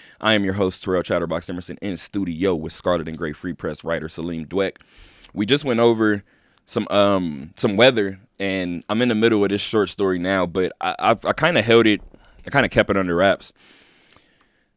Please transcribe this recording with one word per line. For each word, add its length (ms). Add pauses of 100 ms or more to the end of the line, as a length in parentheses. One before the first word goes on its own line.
(200)
I 140
am 100
your 120
host, 280
Terrell 200
Chatterbox 460
Emerson, 320
in 140
studio 580
with 200
Scarlet 340
and 100
Gray 140
Free 220
Press 320
writer 240
Salim 360
Dweck. 320 (560)
We 120
just 180
went 160
over 440 (420)
some, 240
um, 680
some 220
weather, 420 (200)
and 500
I'm 120
in 80
the 60
middle 280
of 60
this 120
short 260
story 320
now, 280
but 340
I, 180
I, 180 (120)
I 40
kinda 280
held 260
it, 140 (440)
I 40
kinda 180
kept 220
it 80
under 180
wraps. 380 (1200)